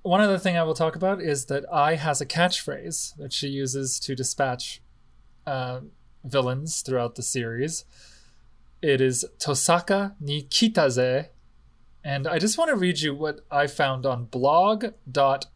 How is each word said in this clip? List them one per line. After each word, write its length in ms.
One 200
other 160
thing 200
I 60
will 100
talk 220
about 260
is 240
that 260
Ai 240
has 260
a 40
catchphrase 920
that 160
she 160
uses 520
to 140
dispatch, 640
uh, 360
villains 580
throughout 340
the 80
series. 600
It 200
is 240
"Tosaka 840
ni 220
kitaze." 840
And 200
I 140
just 180
want 120
to 80
read 240
you 120
what 280
I 160
found 380
on 200
blog 600
dot 440